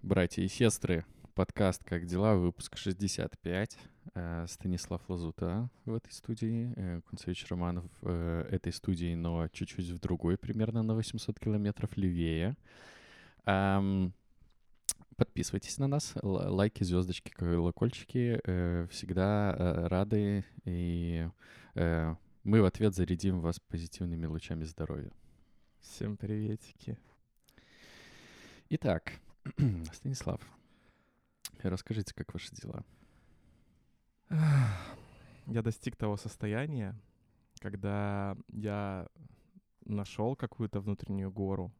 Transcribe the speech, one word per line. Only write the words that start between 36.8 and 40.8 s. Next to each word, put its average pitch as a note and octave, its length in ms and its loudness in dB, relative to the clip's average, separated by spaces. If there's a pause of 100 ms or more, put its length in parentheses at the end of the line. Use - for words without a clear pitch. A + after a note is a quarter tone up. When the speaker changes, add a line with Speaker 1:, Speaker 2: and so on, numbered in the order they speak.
Speaker 2:
когда G2+ 800 -2 (120)
я G2+ 580 -4 (800)
нашёл G#2+ 500 -2
какую-то A2 460 -4